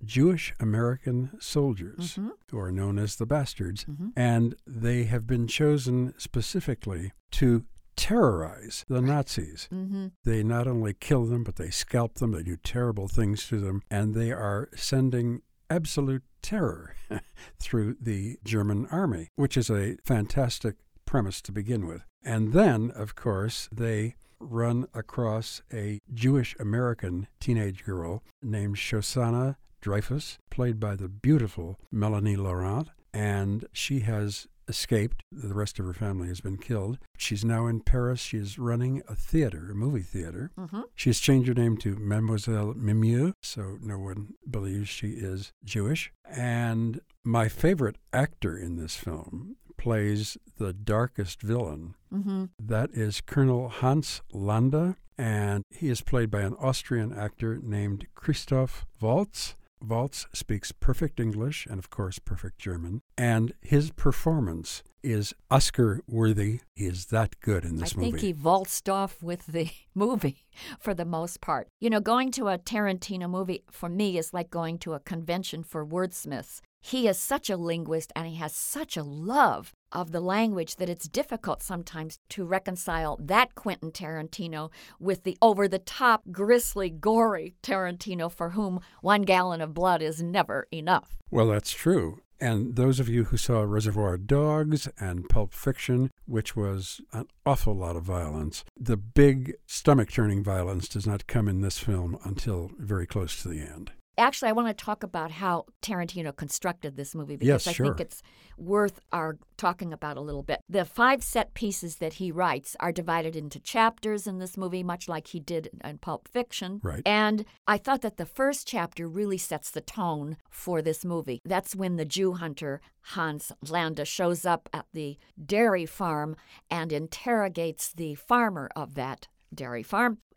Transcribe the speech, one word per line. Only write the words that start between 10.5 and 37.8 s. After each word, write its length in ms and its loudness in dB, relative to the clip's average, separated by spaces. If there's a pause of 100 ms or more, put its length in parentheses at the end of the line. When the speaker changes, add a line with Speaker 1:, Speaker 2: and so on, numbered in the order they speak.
Speaker 1:
only 280 -2
kill 300 2
them, 180 0
but 140 -6
they 120 -6
scalp 460 0
them, 160 0
they 100 -2
do 160 -4
terrible 500 -2
things 420 2
to 100 0
them, 300 -2
and 260 0
they 160 0
are 440 -2
sending 680 0 (260)
absolute 540 0 (180)
terror 540 -2 (140)
<laughs> 100 -6 (400)
through 420 0
the 420 -4
German 480 0
army, 440 -2
which 220 2
is 120 2
a 340 0
fantastic 720 0 (300)
premise 380 0
to 80 -10
begin 360 -2
with. 160 -10 (200)
And 300 0
then, 420 6
of 200 -8
course, 560 -4
they 440 -2 (240)
run 540 0
across 680 -4 (100)
a 280 -4 (140)
Jewish 460 2
American 680 -2 (120)
teenage 460 0
girl 380 -4 (180)
named 380 -2
Shosanna 800 0 (240)
Dreyfus, 560 -2 (120)
played 300 0
by 160 -2
the 140 -6
beautiful 680 2 (140)
Melanie 460 2
Laurent, 520 -2 (240)
and 580 0
she 300 -2
has 460 -2 (220)
escaped. 600 0
The 240 -6
rest 240 -2
of 80 -2
her 80 -4
family 360 -4
has 100 -6
been 160 -6
killed. 420 -4 (200)
She's 260 -4
now 240 2
in 140 0